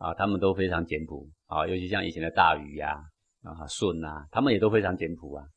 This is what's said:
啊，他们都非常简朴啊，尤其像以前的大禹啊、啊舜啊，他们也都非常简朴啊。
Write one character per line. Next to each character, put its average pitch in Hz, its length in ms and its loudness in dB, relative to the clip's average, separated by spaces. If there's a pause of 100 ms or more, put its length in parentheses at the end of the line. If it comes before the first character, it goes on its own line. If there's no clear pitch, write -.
啊， 85 140 -2
他 95 100 0
们 101 140 2
都 98 120 4
非 95 160 2
常 85 160 0
简 80 220 -4
朴 73 240 -12 (160)
啊， 80 220 -2
尤 92 100 -2
其 90 100 -4
像 95 160 -2
以 87 60 -2
前 80 140 -4
的 82 80 -2
大 82 260 6
禹 73 220 -10
啊、 73 160 -4 (480)
啊 80 240 -12
舜 82 360 -2
啊， 76 280 -10
他 113 100 0
们 135 100 4
也 107 60 6
都 104 100 4
非 107 140 6
常 95 160 0
简 82 180 -4
朴 71 200 -12
啊。 73 100 -12 (120)